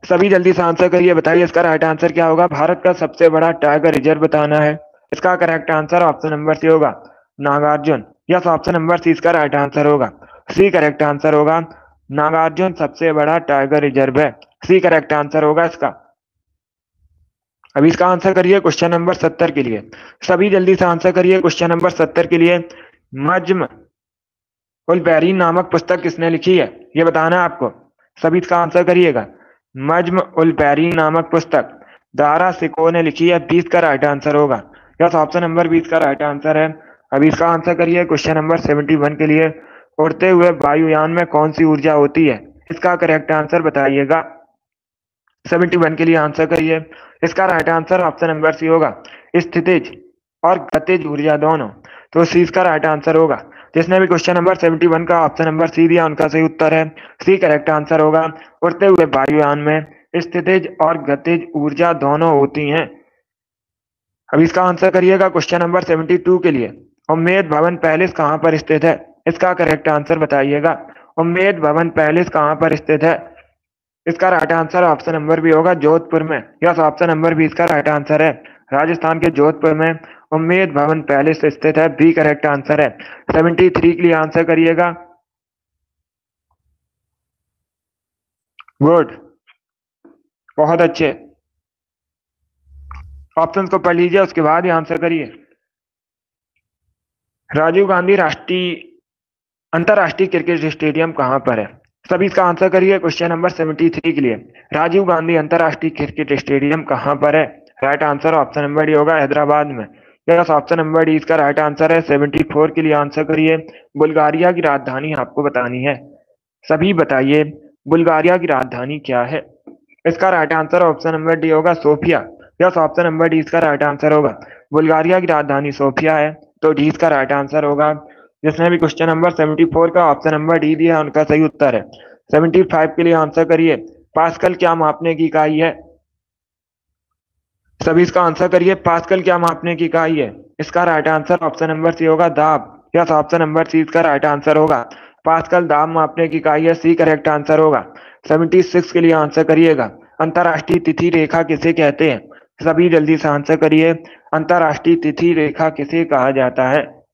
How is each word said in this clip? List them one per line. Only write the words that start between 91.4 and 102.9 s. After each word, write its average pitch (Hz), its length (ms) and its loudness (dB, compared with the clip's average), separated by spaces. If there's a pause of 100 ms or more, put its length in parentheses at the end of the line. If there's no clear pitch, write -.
Options 165 320 -4
को 185 100 -2
पढ़ 175 160 0
लीजिए, 175 240 0
उसके 170 220 -2
बाद 160 240 0
ही 180 60 0
answer 165 260 -4
करिए। 165 280 -4 (2250)
राजीव 165 380 0
गांधी 185 280 0
राष्ट्रीय, 180 580 -4 (1000)
अंतर्राष्ट्रीय 180 540 0
cricket 170 440 -2
stadium 156 400 -2
कहाँ 135 280 -2
पर 113 200 -2
है? 101 80 -6 (380)
सभी 185 200 -2
इसका 190 180 0
answer 180 260 0
करिए 190 300 2